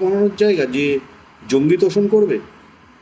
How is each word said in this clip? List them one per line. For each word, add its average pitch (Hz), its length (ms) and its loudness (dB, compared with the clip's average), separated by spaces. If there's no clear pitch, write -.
বানানোর 196 380 0
জায়গা 185 240 2
যে 143 100 0
জঙ্গি 151 320 2
তোষণ 202 300 0
করবে? 185 240 2